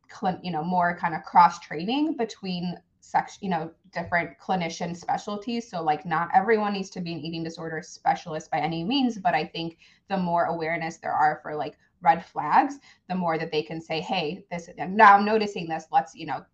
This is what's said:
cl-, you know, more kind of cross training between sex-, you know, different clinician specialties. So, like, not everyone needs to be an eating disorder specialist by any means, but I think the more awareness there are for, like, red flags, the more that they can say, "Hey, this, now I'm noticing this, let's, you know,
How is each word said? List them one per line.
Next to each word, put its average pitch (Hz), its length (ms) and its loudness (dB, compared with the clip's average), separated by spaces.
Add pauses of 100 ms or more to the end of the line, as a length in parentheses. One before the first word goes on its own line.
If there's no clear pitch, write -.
(100)
cl-, - 320 -4
you 180 80 -6
know, 160 140 -4
more 175 320 2
kind 170 180 -4
of 156 80 -8
cross - 380 6
training 262 560 -2
between 180 640 -4 (220)
sex-, - 420 -4
you 202 80 -4
know, 160 200 -2 (220)
different 170 460 -2
clinician 175 580 -4
specialties. 208 720 -6
So, 170 140 -6
like, 156 240 0
not 175 280 -2
everyone 208 380 4
needs 190 180 -6
to 180 120 -8
be 170 100 -6
an 165 80 -8
eating 165 240 -8
disorder 160 380 -8
specialist 160 680 -4
by 160 100 -2
any 165 220 -2
means, 233 360 0
but 180 160 0
I 156 100 -2
think 165 320 -8 (320)
the 190 80 -2
more 170 300 0
awareness 165 500 -4
there - 160 -6
are 151 300 2
for, 156 120 -8
like, 151 220 -8 (240)
red 170 240 4
flags, 185 540 2 (300)
the 185 60 -4
more 170 240 0
that 160 120 -4
they 156 120 0
can 160 180 -10
say, 160 200 -6
"Hey, 180 500 -4
this, 170 260 -8
now 202 380 8
I'm 202 100 6
noticing 208 420 0
this, 160 240 -6
let's, 160 240 0
you 165 120 -12
know, 139 280 -6